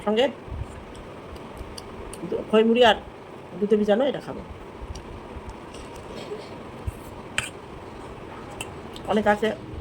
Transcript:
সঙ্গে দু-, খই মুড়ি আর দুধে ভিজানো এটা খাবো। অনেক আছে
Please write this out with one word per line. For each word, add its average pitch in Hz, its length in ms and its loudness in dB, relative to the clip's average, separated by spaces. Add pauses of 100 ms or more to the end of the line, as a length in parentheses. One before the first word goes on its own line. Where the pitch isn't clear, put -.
সঙ্গে 220 240 6 (2000)
দু-, 226 60 2 (140)
খই 220 140 10
মুড়ি 226 200 8
আর 220 100 10 (680)
দুধে 208 160 8
ভিজানো 208 280 6
এটা 262 160 0
খাবো। 120 200 -6 (4000)
অনেক 214 180 4
আছে 214 300 6 (240)